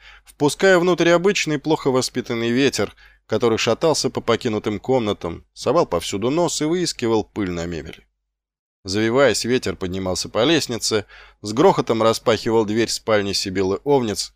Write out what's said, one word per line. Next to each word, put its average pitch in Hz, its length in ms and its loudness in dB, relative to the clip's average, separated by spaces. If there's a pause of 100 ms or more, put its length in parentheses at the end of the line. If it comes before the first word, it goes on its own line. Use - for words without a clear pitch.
(240)
впуская 180 540 2
внутрь 170 320 2
обычный, 170 480 2
плохо 151 320 0
воспитанный 120 600 -2
ветер, 120 440 0 (320)
который 110 320 2
шатался 131 500 0
по 117 120 -4
покинутым 107 580 -2
комнатам, 101 760 -2
совал 147 320 0
повсюду 101 460 -4
нос 160 320 -2
и - 20 0
выискивал 151 600 -2
пыль 98 260 -6
на 85 160 -6
мебели. - 400 -12 (800)
Завиваясь, 113 600 2
ветер 117 300 -2
поднимался 92 540 -6
по 110 160 0
лестнице, 120 640 -2 (360)
с 104 100 -8
грохотом 135 480 2
распахивал 113 640 2
дверь 107 240 -2
спальни 101 440 -2
Сибилы 95 520 -2
Овниц 123 520 0